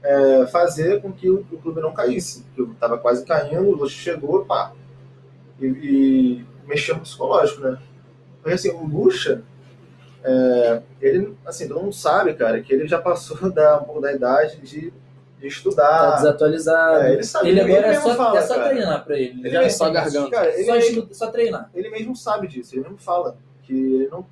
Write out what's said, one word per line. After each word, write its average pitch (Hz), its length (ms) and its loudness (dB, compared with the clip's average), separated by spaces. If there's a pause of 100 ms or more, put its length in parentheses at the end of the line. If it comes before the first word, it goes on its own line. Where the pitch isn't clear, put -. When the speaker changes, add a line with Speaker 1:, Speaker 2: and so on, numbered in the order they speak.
Speaker 1:
é, 135 440 4
fazer 170 520 0
com 196 120 -10
que 185 180 -2
o, 196 220 0
o 160 80 -14
clube 160 220 -8
não 160 120 -4
caísse. - 500 -6 (100)
O - 20 -20
clube 117 240 -6
tava 117 180 -2
quase 123 260 0
caindo, 160 460 -2
o 180 60 2
Luz 139 160 -4
chegou, 160 520 -4
pá. - 280 -4 (880)
E, 135 80 -6
e 131 800 2 (220)
mexeu 147 280 -2
no - 60 -10
psicológico, - 600 0
né? 131 160 -4 (640)
Porque, 170 140 -2
assim, 180 160 -2
o 165 160 -10
Lucha, - 560 0 (800)
é, 123 580 2 (200)
ele, 190 340 0 (100)
assim, 160 220 -12
todo 147 140 -8
mundo 196 120 -6
sabe, 170 400 0
cara, 113 280 -2
que 135 120 -2
ele 151 140 0
já 165 120 0
passou 175 500 -4
<laughs> - 20 -4
da, 151 280 4
um 143 60 -6
pouco 151 160 -8
da 139 120 -2
idade 127 480 0
de, 151 300 -14 (480)
de 139 80 -12
estudar. 156 640 2
Speaker 2:
Tá 151 60 2
desatualizado. 156 840 4
Speaker 1:
É, 127 100 4
ele - 100 0
sabe, - 260 0
Speaker 2:
Ele 190 100 6
Speaker 1:
ele 180 120 2
Speaker 2:
agora 208 160 4
é - 40 4
Speaker 1:
mesmo 196 180 0
Speaker 2:
só, 240 60 0
Speaker 1:
fala, 226 220 2
Speaker 2:
é 160 40 4
só 247 140 -2
Speaker 1:
cara. 285 140 0
Speaker 2:
treinar 196 360 -2
pra 143 140 -4
ele. 127 220 -6
Speaker 1:
Ele 127 80 -8
Speaker 2:
Já 170 120 2
Speaker 1:
mesmo - 20 4
Speaker 2:
não 156 140 0
Speaker 3:
Só 165 80 0
Speaker 2:
tem 156 80 0
mais. 160 200 -2
Speaker 3:
garganta. 143 220 -2
Speaker 1:
Cara, 170 200 2
ele 190 100 -2
Speaker 2:
Só 233 80 2
Speaker 1:
mesmo 233 280 2
Speaker 2:
estu-, - 140 -16
só 226 160 -6
treinar. 233 420 -4
Speaker 1:
ele 196 160 -8
mesmo 220 260 -10
sabe 208 320 -6
disso, 131 280 -14
ele 131 80 -4
mesmo 202 140 -16
fala 175 400 -4 (260)
que 131 100 -10
ele 131 380 0
não 185 200 -14